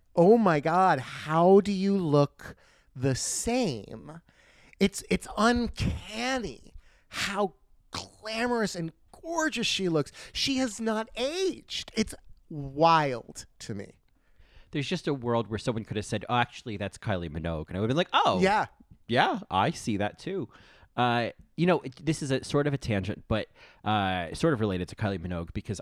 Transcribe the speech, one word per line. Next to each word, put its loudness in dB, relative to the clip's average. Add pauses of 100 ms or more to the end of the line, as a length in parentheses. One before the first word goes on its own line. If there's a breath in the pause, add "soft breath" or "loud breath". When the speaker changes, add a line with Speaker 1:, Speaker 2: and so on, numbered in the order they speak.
(160)
Speaker 1:
"Oh 8
my 4
God, 4
how 4
do 0
you 0
look 2 (400 soft breath)
the 0
same?" -4 (580 soft breath)
It's, 0
it's -2 (100)
uncanny -2 (360 soft breath)
how -2 (380)
glamorous -2
and -6 (300)
gorgeous -2
she 0
looks. 2 (220 loud breath)
She 0
has -2
not -2
aged. -4
It's 0 (340)
wild 2 (140)
to -8
me. -12 (800 soft breath)
Speaker 2:
There's -4
just -4
a 0
world 0
where -4
someone -4
could -6
have -4
said, -4
"Oh, 0
actually, -2
that's -6
Kylie -4
Minogue." -4
And -8
I 0
would 0
have 0
been -2
like, -2
"Oh, 2
Speaker 1:
Yeah. 2 (400)
Speaker 2:
yeah, 2 (120)
I 2
see -4
that -4
too." -8 (480 loud breath)
Uh, 0 (260)
you 2
know, 6
it, -12
this -2
is -2
a 0
sort 0
of -2
a 0
tangent, -4
but, -2 (380 loud breath)
uh, 0
sort 2
of 0
related -2
to -16
Kylie -2
Minogue -6
because -8